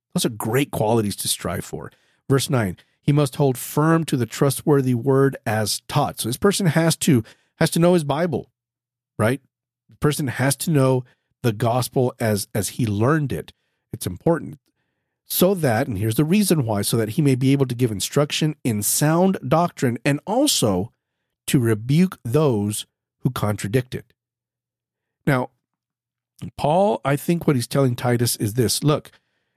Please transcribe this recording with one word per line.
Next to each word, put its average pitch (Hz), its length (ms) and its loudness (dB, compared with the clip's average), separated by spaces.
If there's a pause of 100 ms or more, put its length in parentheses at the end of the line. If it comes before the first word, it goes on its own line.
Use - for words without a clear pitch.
(120)
Those - 140 -2
are 143 40 -4
great 117 420 -2
qualities 107 440 0
to - 120 -8
strive 92 360 -6
for. - 280 -14 (360)
Verse 135 220 0
nine, 110 260 0 (240)
"He - 120 0
must 143 240 0
hold 135 200 0
firm 160 500 0
to - 100 -2
the 117 100 0
trustworthy 139 680 0
word 135 420 2 (100)
as 107 400 -2
taught." 135 320 -2
So - 100 -6
this 123 80 -4
person 202 300 0
has 165 300 2
to, 127 260 2 (360)
has 165 120 0
to - 80 -4
know 170 160 4
his 170 80 2
Bible, 143 480 -4 (680)
right? 117 240 0 (480)
The 113 100 -20
person 147 280 0
has 131 300 0
to - 160 -2
know 131 320 2 (400)
the 120 80 2
gospel 123 640 0
as, 107 340 -2
as 104 180 -4
he 127 160 -4
learned 117 460 0
it. 78 200 -10 (400)
It's - 140 -10
important. 147 520 -2 (680)
So 185 280 2
that, 139 320 0
and 104 120 -4
here's 110 180 -2
the 151 80 2
reason 175 420 2
why, 104 160 0
so - 140 -2
that 110 140 0
he 156 120 0
may 139 140 4
be 131 160 2
able 139 140 2
to 123 80 -4
give 120 180 0
instruction 143 720 -2
in 104 180 0
sound 170 640 2
doctrine 139 580 0
and 147 220 0
also 160 640 0 (540)
to 143 140 2
rebuke 120 640 0
those 113 640 0 (340)
who 131 100 -2
contradict 107 640 -4
it. - 180 -14 (1120)
Now, 127 240 0 (1080)
Paul, 190 460 2
I 143 120 0
think 170 300 -2
what 147 100 2
he's 120 120 -2
telling 135 260 2
Titus 120 420 0
is 107 180 -4
this. 117 280 0
Look, 147 300 0 (440)